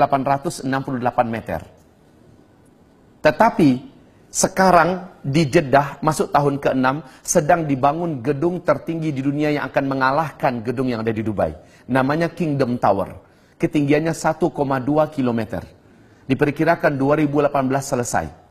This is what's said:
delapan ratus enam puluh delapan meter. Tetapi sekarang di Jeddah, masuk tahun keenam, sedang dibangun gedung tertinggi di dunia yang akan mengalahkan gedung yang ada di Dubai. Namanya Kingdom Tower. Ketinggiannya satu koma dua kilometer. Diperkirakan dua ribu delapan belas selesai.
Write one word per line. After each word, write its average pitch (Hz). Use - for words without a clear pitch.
delapan 135
ratus 143
enam 135
puluh 135
delapan 120
meter. 98
Tetapi 151
sekarang 180
di 143
Jeddah, 143
masuk 156
tahun 143
keenam, 131
sedang 170
dibangun 143
gedung 160
tertinggi 156
di 131
dunia 147
yang 143
akan 135
mengalahkan 135
gedung 127
yang 113
ada 113
di 110
Dubai. 98
Namanya 147
Kingdom 135
Tower. 98
Ketinggiannya 156
satu 160
koma 135
dua 151
kilometer. 117
Diperkirakan 151
dua 139
ribu 143
delapan 139
belas 135
selesai. 110